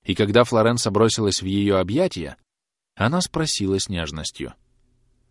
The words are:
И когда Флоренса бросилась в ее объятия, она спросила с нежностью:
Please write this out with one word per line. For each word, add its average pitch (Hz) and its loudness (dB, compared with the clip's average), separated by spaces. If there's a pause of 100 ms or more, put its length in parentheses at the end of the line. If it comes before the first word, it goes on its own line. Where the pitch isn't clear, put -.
И 92 -2
когда 107 4
Флоренса 117 2
бросилась 104 2
в 95 -8
ее 101 2
объятия, 92 -2 (600)
она 143 0
спросила 104 -2
с - -4
нежностью: 78 -8 (760)